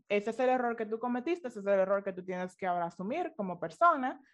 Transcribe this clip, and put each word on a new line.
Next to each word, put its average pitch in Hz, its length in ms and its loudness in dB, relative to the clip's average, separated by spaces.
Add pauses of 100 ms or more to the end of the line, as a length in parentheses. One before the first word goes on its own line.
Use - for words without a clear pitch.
ese 208 220 0
es 220 100 -6
el 254 80 4
error 240 280 2
que 226 100 -4
tú 220 120 -6
cometiste, 247 500 -2
ese 233 120 -10
es 196 60 -6
el 202 120 4
error 196 240 4
que 196 120 -4
tú 185 100 -12
tienes 185 320 -6
que 190 100 -6
ahora 175 200 0
asumir 285 500 -6
como 180 240 -6
persona, 262 580 2 (160)